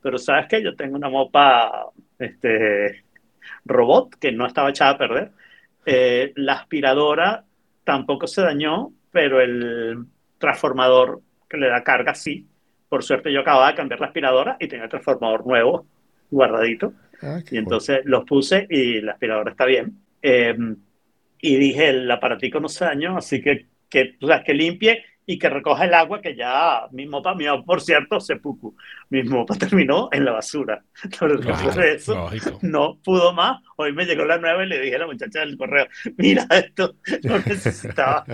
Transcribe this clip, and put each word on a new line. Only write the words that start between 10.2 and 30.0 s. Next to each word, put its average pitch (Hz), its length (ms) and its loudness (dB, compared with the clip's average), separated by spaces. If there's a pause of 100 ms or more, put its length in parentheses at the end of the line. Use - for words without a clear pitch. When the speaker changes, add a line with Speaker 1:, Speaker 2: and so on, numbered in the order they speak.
Speaker 1:
transformador 127 840 2 (280)
que 156 80 -8
le 139 100 0
da 120 160 0
carga 131 320 0
sí. - 320 -10 (420)
Por 131 140 -2
suerte 143 300 -2
yo 139 80 0
acababa 139 300 6
de 147 40 -8
cambiar 131 240 -8
la 143 80 -4
aspiradora 139 520 0
y 165 80 -8
tenía 117 180 -12
el 113 40 -14
transformador 113 560 -2
nuevo, 123 400 2 (460)
guardadito. 113 640 0 (280)
Speaker 2:
Ah, 151 240 -8
qué - 20 -20
Speaker 1:
Y - 20 -20
Speaker 2:
cool. 127 100 -6
Speaker 1:
entonces 113 460 0
los 127 200 2
puse 165 440 0
y 123 320 0
la 107 120 -6
aspiradora 110 380 -4
está 131 140 0
bien. 120 320 0 (240)
Em, 117 560 2 (640)
y 139 160 2
dije, 139 320 4
el 127 200 0
aparatico 123 520 -2
no 151 80 -6
se - 160 -6
dañó, 165 320 -4
así 139 240 -4
que, 143 240 0 (240)
que, 131 320 0
o 135 60 -4
sea, 156 160 2
que 151 100 0
limpie 185 500 0 (220)
y 165 140 -6
que 160 100 0
recoja 143 360 0
el 175 80 2
agua 165 280 2
que 151 140 -10
ya 123 560 0
mi 135 140 -14
mopa, 147 300 -6
mi, 147 100 -6 (200)
por 175 160 0
cierto, 160 380 0
seppuku, 131 560 -10 (340)
mi 131 140 -2
mopa 117 320 -2
terminó 185 560 2